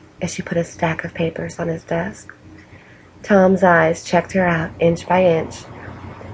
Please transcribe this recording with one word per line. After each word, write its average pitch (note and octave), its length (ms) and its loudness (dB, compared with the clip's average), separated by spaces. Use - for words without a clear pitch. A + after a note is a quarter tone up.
as F3 140 -6
she F3 80 -6
put E3+ 160 -4
a E3 60 0
stack - 400 -4
of - 100 -12
papers E3 440 -6
on E3+ 100 -4
his E3 160 -6
desk. F3 500 -6
Tom's F#3+ 400 4
eyes E3+ 420 4
checked - 280 0
her F#3 140 2
out E3 240 -2
inch E3+ 280 2
by F#3 160 4
inch - 400 0